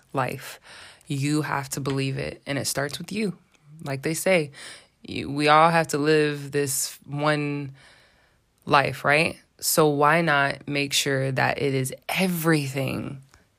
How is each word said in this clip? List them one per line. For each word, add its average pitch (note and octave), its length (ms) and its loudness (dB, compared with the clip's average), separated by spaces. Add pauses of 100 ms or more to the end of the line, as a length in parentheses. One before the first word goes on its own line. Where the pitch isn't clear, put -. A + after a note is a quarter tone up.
(140)
life. - 440 -4 (480)
You D3 360 0
have C#3 300 -4
to D3 100 -6
believe C3+ 360 -2
it, D3 280 -8
and C#3 120 -4
it A2+ 60 -4
starts - 340 -4
with F3 140 -12
you. G3+ 260 -4 (460)
Like C#3 200 -8
they D#3+ 100 -2
say, D#3+ 380 2 (520)
you, - 260 -8
we D3 200 2
all D#3 200 8
have E3 180 4
to D3+ 100 -4
live D3 560 2
this C#3+ 520 -2
one C#3+ 680 -2 (920)
life, C#3 380 2
right? D3 320 2 (240)
So D#3 300 4
why D3 320 4
not C#3 440 0
make C#3 280 -2
sure C3+ 360 0
that B2+ 320 0
it C#3 120 0
is C3 200 -2 (140)
everything C#3+ 1120 -2 (380)